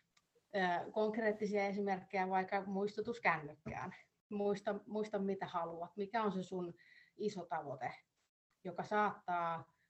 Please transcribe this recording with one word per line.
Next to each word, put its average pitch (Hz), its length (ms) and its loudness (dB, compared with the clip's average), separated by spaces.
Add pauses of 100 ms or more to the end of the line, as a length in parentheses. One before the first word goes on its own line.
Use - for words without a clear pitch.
(560)
ö, 180 360 2
konkreettisia 214 760 2
esimerkkejä, 196 640 0
vaikka 190 360 2
muistutus 208 540 -2
kännykkään. 160 760 -2 (340)
Muista, 202 580 0
muista, 214 320 -2
mitä 196 280 0
haluat, 170 500 -4
mikä 208 260 0
on 208 80 2
se 185 120 -2
sun 180 300 -4 (440)
iso 190 280 -2
tavoite, 139 480 -4 (680)
joka 180 200 -4
saattaa, 180 920 2 (160)